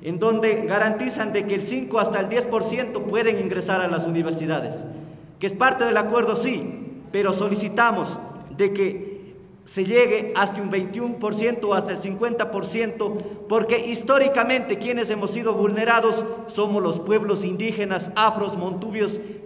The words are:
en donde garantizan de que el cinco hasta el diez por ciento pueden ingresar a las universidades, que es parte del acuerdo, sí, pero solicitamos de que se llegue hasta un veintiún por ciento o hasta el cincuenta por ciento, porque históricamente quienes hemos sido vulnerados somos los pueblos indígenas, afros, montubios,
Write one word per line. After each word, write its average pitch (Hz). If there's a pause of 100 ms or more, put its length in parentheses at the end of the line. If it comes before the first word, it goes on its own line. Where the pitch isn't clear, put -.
en 170
donde 220
garantizan 214
de 202
que 202
el 190
cinco 240
hasta 196
el 190
diez 233
por 220
ciento 233
pueden 220
ingresar 185
a 180
las 165
universidades, 160 (540)
que 196
es 196
parte 254
del 226
acuerdo, 214
sí, - (120)
pero 196
solicitamos 202 (380)
de 196
que 190 (280)
se 190
llegue 214
hasta 196
un 196
veintiún 196
por 208
ciento 226
o 202
hasta 190
el 175
cincuenta 226
por 196
ciento, 214 (320)
porque 226
históricamente 247
quienes 240
hemos 208
sido 226
vulnerados 220 (240)
somos 208
los 170
pueblos 202
indígenas, 196
afros, 202
montubios, 190 (260)